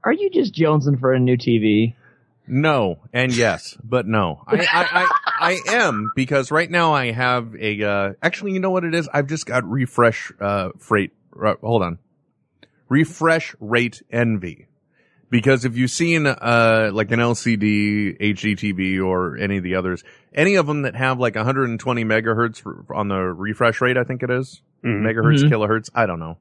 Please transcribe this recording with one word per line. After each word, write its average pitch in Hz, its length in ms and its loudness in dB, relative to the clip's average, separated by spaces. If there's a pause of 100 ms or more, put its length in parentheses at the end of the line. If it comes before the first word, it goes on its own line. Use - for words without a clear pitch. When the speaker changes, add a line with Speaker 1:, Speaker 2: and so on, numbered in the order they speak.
Speaker 1:
Are 240 80 2
you 392 180 -2
just 320 240 -2
jonesing 151 460 2
for 131 120 2
a 131 60 2
new 127 180 2
T 120 220 0
V? 107 360 2 (520)
Speaker 2:
No, 127 520 0 (140)
and 127 240 0
yes, 110 480 0
but 117 240 -2
no. 98 380 0
I, 151 100 0
I, 170 160 0
I, 175 340 2 (640)
I 208 80 0
am, 113 400 0
because 135 340 0
right 160 180 0
now 165 260 2
I 123 180 0
have 120 420 -2
a, 107 300 -4
uh, 101 280 0 (100)
actually, 190 320 -2
you 190 60 -2
know 190 100 -2
what 185 120 0
it 165 100 -4
is? 165 200 -2
I've 143 160 0
just 151 180 -6
got 127 240 -2
refresh, 120 680 0
uh, 101 380 -2
freight, 101 340 0 (280)
uh, 107 220 0
hold 110 200 2
on. 87 160 -4 (920)
Refresh 160 720 0
rate 117 500 0
envy. 110 560 -2 (640)
Because 120 340 2
if 117 120 -2
you've 123 160 0
seen, 165 340 0
uh, 113 680 2
like, 107 200 -2
an 117 80 2
L 120 160 2
C 117 180 0
D, 104 640 0
H 104 240 -2
D 104 140 -2
T 104 160 -4
V, 92 260 -2
or 90 380 -2
any 98 220 -2
of 92 40 -4
the 90 140 -4
others, 92 260 -4 (320)
any 185 220 2
of 165 100 2
them 147 160 -4
that 117 140 -6
have, 131 240 -2
like, 113 160 0
a 107 80 -2
hundred 131 260 0
and 113 80 -4
twenty 120 260 -2
megahertz 113 640 0
r-, - 300 -12
on 104 100 -2
the 98 140 -2
refresh 101 600 0
rate, 127 160 2
I 127 60 2
think 127 220 -6
it 123 60 -4
is. 131 300 -4 (240)
Speaker 3:
Mm-hmm. 107 220 0
Speaker 2:
Megahertz, 135 380 4
Speaker 1:
Mm-hmm. 151 100 6
Speaker 2:
kilohertz, 107 400 0
I 117 120 2
don't 85 120 -4
know. 82 220 -10